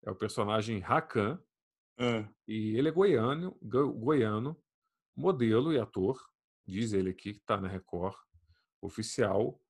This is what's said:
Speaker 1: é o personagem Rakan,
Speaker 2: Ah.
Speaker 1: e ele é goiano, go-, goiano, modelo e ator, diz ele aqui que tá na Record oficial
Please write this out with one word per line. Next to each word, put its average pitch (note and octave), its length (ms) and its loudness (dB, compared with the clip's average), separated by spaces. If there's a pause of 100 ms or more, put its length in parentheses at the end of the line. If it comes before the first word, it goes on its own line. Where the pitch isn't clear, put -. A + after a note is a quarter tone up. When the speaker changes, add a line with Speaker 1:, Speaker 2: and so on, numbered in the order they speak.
Speaker 1:
é G#2+ 60 -6
o G2 40 -4
personagem G#2+ 640 -2
Rakan, A#2+ 600 0 (580)
Speaker 2:
Ah. A#2 300 -2 (180)
Speaker 1:
e G#2+ 300 -2
ele C#3 120 2
é D#3+ 40 -2
goiano, D#3+ 680 2
go-, B2 300 0
goiano, A#2+ 640 0 (600)
modelo C3+ 560 2
e C#3+ 60 4
ator, G#2+ 420 -2 (460)
diz G#2+ 260 -2
ele F#2+ 180 2
aqui G2 240 -8
que - 60 -20
tá G#2 200 0
na F#2+ 80 -4
Record F#2 460 -6 (680)
oficial A2 880 0